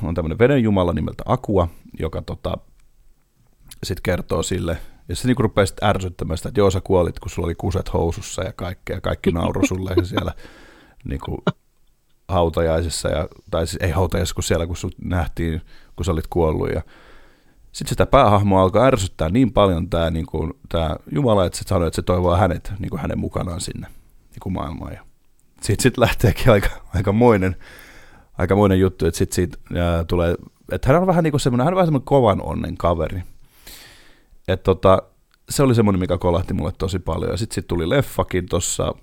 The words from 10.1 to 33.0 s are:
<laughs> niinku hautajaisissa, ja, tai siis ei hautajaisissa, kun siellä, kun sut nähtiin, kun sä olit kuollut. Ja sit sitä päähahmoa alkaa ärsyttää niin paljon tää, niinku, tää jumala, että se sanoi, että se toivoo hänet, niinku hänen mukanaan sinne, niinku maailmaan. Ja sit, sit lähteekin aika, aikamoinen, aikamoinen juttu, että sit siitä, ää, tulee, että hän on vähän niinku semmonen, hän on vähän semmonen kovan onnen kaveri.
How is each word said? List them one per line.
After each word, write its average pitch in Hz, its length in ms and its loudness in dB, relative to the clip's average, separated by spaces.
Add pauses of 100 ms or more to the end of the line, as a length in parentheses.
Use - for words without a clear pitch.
<laughs> - 380 -18
niinku - 340 -8 (840)
hautajaisissa, 85 840 0
ja, 78 180 -2 (240)
tai 85 160 -2
siis - 160 -8
ei 92 80 0
hautajaisissa, 92 440 -2
kun - 80 -4
siellä, 82 240 -2
kun 87 100 -8
sut - 260 -8
nähtiin, 82 580 -4 (340)
kun - 100 -8
sä 90 60 0
olit 80 160 -4
kuollut. 85 440 0
Ja 85 100 -4 (920)
sit - 160 -10
sitä - 180 0
päähahmoa 101 560 4
alkaa 98 240 4
ärsyttää 95 440 0
niin 113 240 2
paljon 92 360 2
tää, 82 220 0
niinku, 80 380 -4 (200)
tää 82 260 -2 (160)
jumala, 110 340 2
että - 120 -4
se - 100 -10
sanoi, 90 200 2
että - 80 -4
se - 60 -2
toivoo 90 340 2
hänet, 87 440 0
niinku 92 180 -6
hänen 82 220 -4
mukanaan - 420 -6
sinne, - 260 -10 (420)
niinku - 200 -12
maailmaan. - 440 -8
Ja - 80 -16 (600)
sit, - 180 0
sit - 180 2
lähteekin - 540 4
aika, 101 180 4 (260)
aikamoinen, 101 600 4 (760)
aikamoinen 95 460 4
juttu, 92 260 2
että 82 120 0
sit - 160 -2
siitä, 87 240 -2 (180)
ää, 85 280 0
tulee, 85 320 0 (360)
että 92 180 -2
hän 160 120 6
on 190 60 0
vähän 170 160 2
niinku 147 160 0
semmonen, 123 260 0
hän 175 80 2
on - 20 -2
vähän 185 120 4
semmonen 147 180 0
kovan 123 360 4
onnen 80 360 -6
kaveri. 85 460 -2 (1200)